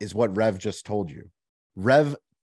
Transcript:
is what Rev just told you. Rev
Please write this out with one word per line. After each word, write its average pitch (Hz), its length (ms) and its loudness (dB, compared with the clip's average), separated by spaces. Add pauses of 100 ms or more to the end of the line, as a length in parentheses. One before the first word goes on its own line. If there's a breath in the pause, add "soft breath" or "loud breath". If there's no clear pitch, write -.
is 101 160 -10
what 104 220 0
Rev 110 200 2
just 95 280 -8
told 101 260 -4
you. 69 180 -18 (460)
Rev 139 400 4 (280)